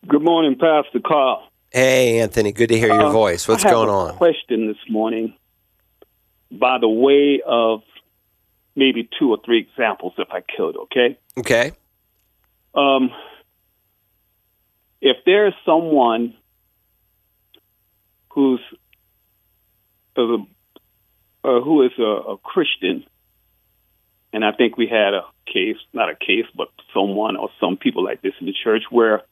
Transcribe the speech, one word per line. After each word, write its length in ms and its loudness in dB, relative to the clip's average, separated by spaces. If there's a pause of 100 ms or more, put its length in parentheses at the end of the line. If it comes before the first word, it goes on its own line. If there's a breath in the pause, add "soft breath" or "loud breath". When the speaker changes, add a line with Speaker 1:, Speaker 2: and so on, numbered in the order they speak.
Speaker 1:
Good 160 2
morning, 360 2
Pastor 400 0
Carl. 480 -2 (240)
Speaker 2:
Hey, 480 2
Anthony. 320 0
Good 160 0
to 100 2
hear 160 2
your 120 4
Speaker 1:
Uh, 60 2
Speaker 2:
voice. 360 2
What's 160 2
Speaker 1:
I 60 6
have 60 4
Speaker 2:
going 140 2
Speaker 1:
a 40 0
Speaker 2:
on? 240 -2
Speaker 1:
question 500 0
this 220 -10
morning 440 -4 (1160)
by 280 -2
the 100 2
way 560 4
of 360 0 (960)
maybe 320 0 (120)
two 120 2
or 140 0
three 140 2
examples, 580 -6
if 140 -8
I 100 -8
could, 360 -6
okay? 400 -2 (200)
Speaker 2:
Okay. 340 0 (1040)
Speaker 1:
Um, 380 2 (1900 loud breath)
if 240 2
there 220 4
is 60 -2 (120)
someone 720 0 (1900)
who's, 320 0 (1600)
uh, 180 0
uh, 40 -2 (1040)
who 400 2
is 160 2
a, 40 0
a 340 -4
Christian, 680 -4 (1300)
and 140 -4
I 80 0
think 240 0
we 100 0
had 260 2
a 120 -4 (200)
case, 320 -4 (160)
not 160 -4
a 60 -10
case, 300 -2 (100)
but 140 -8 (240)
someone 420 -2
or 140 -8 (100)
some 160 -2
people 280 -2
like 180 -6
this 180 -6
in 60 -12
the 180 -8
church 260 0
where 420 2